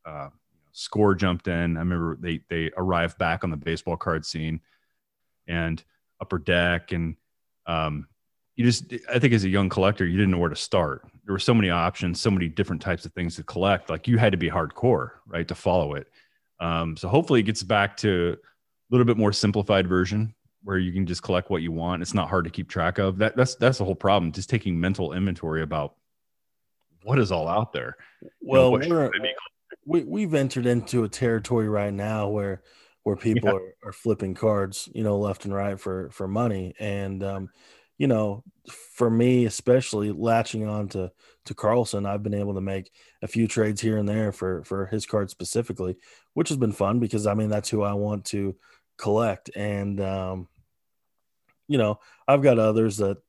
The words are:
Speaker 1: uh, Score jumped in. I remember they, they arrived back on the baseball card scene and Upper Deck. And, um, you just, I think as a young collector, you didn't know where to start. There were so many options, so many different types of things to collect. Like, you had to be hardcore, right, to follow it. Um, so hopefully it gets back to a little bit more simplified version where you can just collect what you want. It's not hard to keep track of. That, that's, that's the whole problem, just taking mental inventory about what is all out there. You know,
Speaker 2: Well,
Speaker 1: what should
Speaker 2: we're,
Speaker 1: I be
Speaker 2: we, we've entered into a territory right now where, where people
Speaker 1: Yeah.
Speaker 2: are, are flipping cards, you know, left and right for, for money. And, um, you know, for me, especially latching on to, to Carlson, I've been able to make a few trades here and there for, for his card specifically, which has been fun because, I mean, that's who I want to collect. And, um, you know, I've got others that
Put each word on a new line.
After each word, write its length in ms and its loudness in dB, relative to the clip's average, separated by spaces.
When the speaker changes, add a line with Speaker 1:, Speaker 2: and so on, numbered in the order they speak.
Speaker 1:
uh, 260 -12
Score 420 2
jumped 320 0
in. 300 0
I 40 -6
remember 380 -2
they, 300 -6
they 280 -4
arrived 420 0
back 260 -2
on 60 -2
the 60 -4
baseball 400 -4
card 300 -4
scene 340 -6
and 360 -4
Upper 180 -6
Deck. 540 2
And, 240 -2
um, 420 -4
you 80 0
just, 280 2
I 60 2
think 160 4
as 100 4
a 40 2
young 200 2
collector, 380 2
you 100 0
didn't 140 4
know 80 2
where 120 2
to 60 -8
start. 460 -2
There 80 -6
were 60 -2
so 160 2
many 160 4
options, 500 0
so 100 0
many 180 0
different 340 -2
types 220 -4
of 80 -12
things 240 -6
to 80 -14
collect. 460 0
Like, 160 -6
you 120 4
had 140 6
to 60 0
be 100 0
hardcore, 640 0
right, 220 -6
to 60 -6
follow 400 0
it. 140 -10
Um, 360 -2
so 120 -8
hopefully 320 4
it 40 0
gets 180 -2
back 360 0
to 440 0
a 40 -20
little 160 6
bit 100 4
more 160 4
simplified 560 2
version 460 0
where 160 -2
you 140 0
can 140 0
just 160 -6
collect 280 -2
what 120 -2
you 100 -4
want. 300 -4
It's 120 -8
not 140 0
hard 160 0
to 60 -6
keep 180 -8
track 300 -2
of. 200 0
That, 180 0
that's, 200 2
that's 220 4
the 60 -2
whole 120 0
problem, 360 2
just 180 -10
taking 300 0
mental 320 0
inventory 500 -2
about 340 -6
what 160 2
is 140 2
all 160 -2
out 240 0
there. 240 -6
You 80 -20
know, 0 -
Speaker 2:
Well, 300 6
Speaker 1:
what 140 2
should 80 -2
Speaker 2:
we're, 220 2
Speaker 1:
I 80 -2
be 120 -2
Speaker 2:
we, 180 2
we've 300 -2
entered 320 0
into 380 2
a 40 -2
territory 600 0
right 240 0
now 360 -2
where, 340 -4
where 140 0
people 320 2
Speaker 1:
Yeah. 60 4
Speaker 2:
are, 200 -6
are 80 -14
flipping 420 -2
cards, 600 -2
you 80 -4
know, 160 0
left 260 -4
and 100 -6
right 240 -4
for, 320 -8
for 160 -8
money. 520 -2
And, 440 -6
um, 280 -8
you 80 0
know, 360 0
for 160 2
me, 340 4
especially 640 2
latching 560 0
on 240 -4
to, 220 -6
to 100 -12
Carlson, 520 0
I've 160 -4
been 120 -2
able 200 -2
to 80 -4
make 280 -6
a 60 -8
few 180 0
trades 360 0
here 160 0
and 100 -2
there 240 0
for, 320 -4
for 220 -4
his 180 -4
card 260 -2
specifically, 640 -4
which 160 0
has 80 -2
been 160 2
fun 260 0
because, 280 0
I 80 2
mean, 160 0
that's 180 -2
who 140 0
I 100 0
want 340 -4
to 300 -4
collect. 580 0
And, 460 -4
um, 480 -6
you 100 2
know, 220 2
I've 160 6
got 160 6
others 400 4
that 200 0